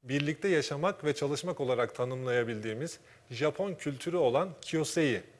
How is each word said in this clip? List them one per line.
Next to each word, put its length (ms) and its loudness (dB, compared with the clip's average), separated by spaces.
birlikte 440 -2
yaşamak 580 0
ve 100 2
çalışmak 440 -2
olarak 360 0
tanımlayabildiğimiz 1040 -2
Japon 420 0
kültürü 440 -4
olan 320 4
Kyosei 640 0